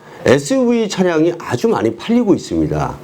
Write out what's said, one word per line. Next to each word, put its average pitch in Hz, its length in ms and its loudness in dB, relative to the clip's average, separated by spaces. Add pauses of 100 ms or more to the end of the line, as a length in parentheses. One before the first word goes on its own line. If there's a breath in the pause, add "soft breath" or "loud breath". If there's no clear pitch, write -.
(240 loud breath)
에스유브이 233 640 2
차량이 175 500 0
아주 - 300 -4
많이 113 300 0
팔리고 226 360 2
있습니다. 78 720 -2